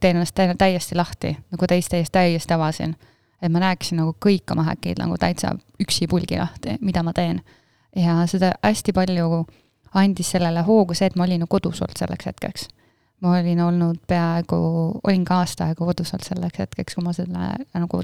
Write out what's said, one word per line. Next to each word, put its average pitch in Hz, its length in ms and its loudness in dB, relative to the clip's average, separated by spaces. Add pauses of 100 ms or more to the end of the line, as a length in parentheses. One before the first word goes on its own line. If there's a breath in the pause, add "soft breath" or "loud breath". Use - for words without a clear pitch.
teen 175 180 4
ennast 175 160 -2
tä-, 180 240 2
täiesti 180 400 0
lahti, - 380 -4 (180)
nagu 180 160 0
teist 180 240 2
täiesti, 170 240 0
täiesti 170 400 2
avasin. 160 400 -2 (440 soft breath)
Et 175 80 0
ma 170 80 4
rääkisin 180 400 0
nagu 160 140 2 (100)
kõik 202 320 2
oma 165 140 0
häkid 175 340 -4
nagu 175 160 -2
täitsa 170 320 0 (320)
üksipulgi 175 560 -2
lahti, - 420 -6
mida 185 220 0
ma 165 80 -2
teen. 175 300 -2 (560 soft breath)
Ja 170 340 4
seda 185 220 2 (120)
hästi 214 320 0
palju 170 460 0 (580 soft breath)
andis 185 320 2
sellele 170 320 2
hoogu 196 320 4
see, 190 140 2
et - 60 -6
ma 180 100 2
olin 175 180 0
ju - 60 -8
kodus 175 340 -2
olnud - 140 -8
selleks - 320 -6
hetkeks. - 380 -10 (520)
Ma 180 180 4
olin 175 220 2
olnud 170 480 2
peaaegu, 170 480 0 (480)
olin 185 240 2
ka 180 140 2
aasta 175 260 -2
aega 165 160 -2
kodus 175 300 -2
olnud 185 120 -8
selleks 180 380 -4
hetkeks, - 320 -8
kui 175 80 -4
ma 175 120 -2
selle 180 340 -4 (240)
nagu 175 300 -2